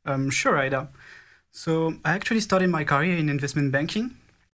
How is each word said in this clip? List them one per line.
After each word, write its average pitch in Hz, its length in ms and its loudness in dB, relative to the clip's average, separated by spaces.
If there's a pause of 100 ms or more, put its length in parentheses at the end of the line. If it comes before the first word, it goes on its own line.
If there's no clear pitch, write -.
Um, 135 240 0
sure, 202 260 2
Ida. 135 320 0 (640)
So, 160 440 0 (100)
I 160 80 2
actually 208 280 0
started 190 300 2
my 156 140 0
career 160 320 2
in 151 120 0
investment 143 440 -2
banking. 185 420 -2 (400)